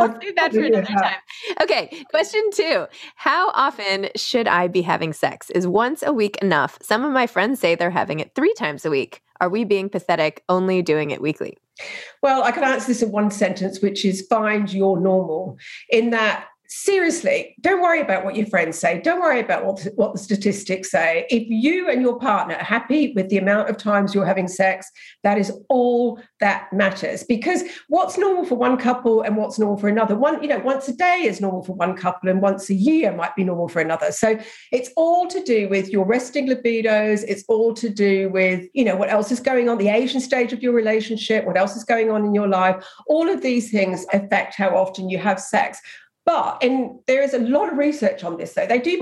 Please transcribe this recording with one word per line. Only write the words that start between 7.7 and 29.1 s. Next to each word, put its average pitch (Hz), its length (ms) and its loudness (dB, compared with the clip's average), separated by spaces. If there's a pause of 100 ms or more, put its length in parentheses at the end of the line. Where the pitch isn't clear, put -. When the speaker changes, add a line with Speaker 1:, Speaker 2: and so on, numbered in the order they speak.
Speaker 1:
they're 175 140 0
having 151 320 -2
it - 140 -10
three 330 240 2
times 151 260 -6
a 160 60 0
week. 135 320 -2 (180)
Are 180 80 2
we 220 160 -2
being 196 240 0
pathetic, 160 640 -2
only 185 320 2
doing 151 300 0
it - 100 -6
weekly? - 340 -4 (680)
Speaker 2:
Well, 262 200 4
I 240 100 2
can 320 100 -2
answer 262 260 0
this 247 120 0
in 220 100 0
one 208 200 0
sentence, 185 500 -2
which 202 240 -2
is 190 240 0
find 214 420 0
your 190 300 2
normal, 185 560 0 (320)
in 233 220 2
that, 220 380 0 (240)
seriously, - 880 0
don't 359 220 2
worry 339 180 2
about 190 240 -2
what 196 120 -6
your 214 100 0
friends 165 320 -2
say. 175 220 0
Don't 349 200 0
worry 285 200 2
about 190 260 -2
what, 196 140 -4 (160)
what 190 160 2
the - 80 -8
statistics 190 680 -2
say. 165 400 0
If 233 200 0
you 311 420 0
and 247 100 2
your 247 160 2
partner 202 380 0
are 180 80 -8
happy 240 540 0
with 190 120 -2
the 196 100 2
amount 202 300 2
of 208 80 -4
times 202 380 0
you're 196 100 2
having 190 220 0
sex, 190 420 -2 (360)
that 202 120 4
is 196 160 0 (160)
all 240 520 2 (180)
that - 340 0
matters. 190 520 -2
Because 349 400 0 (240)
what's 330 280 2
normal 370 280 2
for 262 100 -2
one 247 220 2
couple 226 440 2